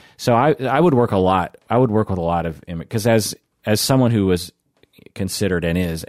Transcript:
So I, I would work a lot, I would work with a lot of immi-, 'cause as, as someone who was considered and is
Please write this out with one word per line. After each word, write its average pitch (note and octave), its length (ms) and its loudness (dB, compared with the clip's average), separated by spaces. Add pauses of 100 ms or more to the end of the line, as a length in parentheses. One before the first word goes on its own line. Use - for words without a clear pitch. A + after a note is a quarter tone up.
(160)
So - 200 -2
I, C#3+ 240 2
I C3 180 -2
would E3 160 4
work A#2+ 160 2
a G2+ 80 2
lot, F#2 380 0 (120)
I A2 80 0
would B2+ 140 2
work A2 180 0
with F2+ 120 -4
a - 20 -4
lot E2 240 -2
of D#2+ 220 -10
immi-, E2 200 -10
'cause A2+ 200 -2
as, A2 260 2 (300)
as G#2+ 160 0
someone C3 320 2
who G2+ 140 2
was F2 260 -2 (640)
considered F#2 480 -4
and E2+ 120 0
is E2 320 -4